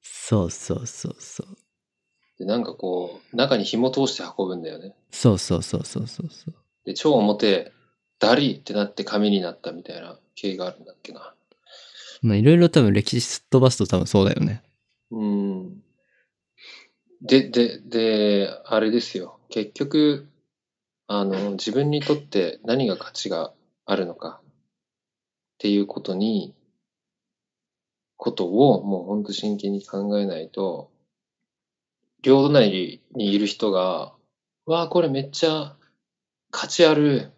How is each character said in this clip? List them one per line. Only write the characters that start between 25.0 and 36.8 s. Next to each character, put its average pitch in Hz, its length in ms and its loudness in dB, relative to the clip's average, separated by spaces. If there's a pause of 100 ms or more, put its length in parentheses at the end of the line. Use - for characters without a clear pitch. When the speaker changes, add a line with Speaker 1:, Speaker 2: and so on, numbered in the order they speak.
Speaker 2:
て 104 120 -2
い 101 100 2
う 101 80 -2
こ - 140 -10
と 92 140 -6
に、 101 400 -2 (1600)
こ - 140 -6
と 92 160 -4
を 107 360 4
も 98 180 -4
う 85 40 -12
ほ 101 100 -6
ん 104 80 -4
と 101 100 -8
真 104 240 -4
剣 101 160 -4
に 98 100 -6
考 101 360 -4
え 101 80 -2
な 82 120 -6
い 80 100 -12
と、 92 420 -6 (1300)
両 135 220 6
隣 107 580 2 (140)
に 104 180 0
い 101 60 4
る 104 80 0
人 104 240 -2
が、 92 420 -2 (520)
「わ 165 180 -2
あ、 165 40 -6
こ 175 140 2
れ 160 80 2
め 135 120 -2
っ 139 100 -10
ち - 160 0
ゃ 156 280 -4 (760)
価 - 160 -8
値 - 180 6